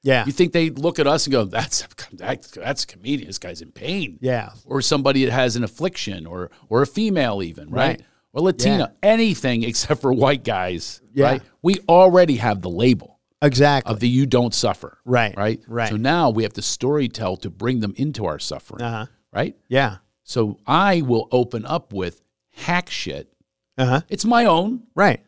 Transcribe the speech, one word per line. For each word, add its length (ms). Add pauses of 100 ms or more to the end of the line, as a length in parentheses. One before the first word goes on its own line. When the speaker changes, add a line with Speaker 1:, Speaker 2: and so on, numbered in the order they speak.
Speaker 1:
Yeah. 240
Speaker 2:
You 60
think 200
they 180
look 280
at 80
us 200
and 60
go, 120
"That's, 420 (260)
that's, 380
that's 340
a 40
comedian. 400
This 100
guy's 240
in 100
pain." 480
Speaker 1:
Yeah. 300 (160)
Speaker 2:
Or 160
somebody 420
that 60
has 260
an 80
affliction, 640
or, 240 (180)
or 140
a 40
female 560
even, 280
right? 160
Speaker 1:
Right. 160 (320)
Speaker 2:
Or 80
Latina, 500 (100)
Speaker 1:
Yeah. 80
Speaker 2:
anything 520
except 400
for 100
white 320
guys, 560 (140)
Speaker 1:
Yeah. 120
Speaker 2:
right? 160 (200)
We 140 (120)
already 480
have 260
the 80
label 480 (220)
Speaker 1:
Exactly. 540
Speaker 2:
of 60
the 80
"you 180
don't 280
suffer." 500
Speaker 1:
Right, 320
Speaker 2:
Right? 320
Speaker 1:
right. 200
Speaker 2:
So 80
now 340
we 120
have 120
to 60
storytell 800
to 100
bring 300
them 160
into 300
our 120
suffering, 440
Speaker 1:
Uh-huh. 240 (260)
Speaker 2:
right? 240 (120)
Speaker 1:
Yeah. 280 (280)
Speaker 2:
So 420
I 360
will 280
open 360
up 260
with, 280 (300)
hack 380
shit. 420 (460)
Speaker 1:
Uh-huh. 300
Speaker 2:
It's 160
my 220
own. 360 (120)
Speaker 1:
Right. 340